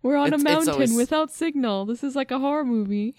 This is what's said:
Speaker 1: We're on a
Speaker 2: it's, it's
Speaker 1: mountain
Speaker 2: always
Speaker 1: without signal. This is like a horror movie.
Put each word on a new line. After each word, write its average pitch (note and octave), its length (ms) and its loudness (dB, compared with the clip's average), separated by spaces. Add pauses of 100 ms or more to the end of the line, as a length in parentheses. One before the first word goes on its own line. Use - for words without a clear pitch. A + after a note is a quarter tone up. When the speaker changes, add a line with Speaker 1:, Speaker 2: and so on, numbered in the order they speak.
Speaker 1:
We're C4+ 140 2
on C#4+ 160 2
a - 20 2
Speaker 2:
it's, D4 80 2
it's - 20 2
Speaker 1:
mountain D4+ 300 2
Speaker 2:
always B3 220 2
Speaker 1:
without D#4 340 0
signal. B3 560 -2
This A#3 160 -6
is C#4 140 -4
like C4+ 160 -4
a C4+ 80 -2
horror C#4+ 240 -2
movie. G#3+ 540 -2